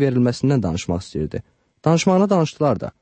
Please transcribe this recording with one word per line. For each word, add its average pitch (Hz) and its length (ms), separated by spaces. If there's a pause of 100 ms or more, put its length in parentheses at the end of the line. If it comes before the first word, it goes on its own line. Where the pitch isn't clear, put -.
verilməsindən 127 640
danışmaq 87 420
istəyirdi. - 380 (420)
Danışmağına 185 460
danışdılar 151 500
da. 117 100 (120)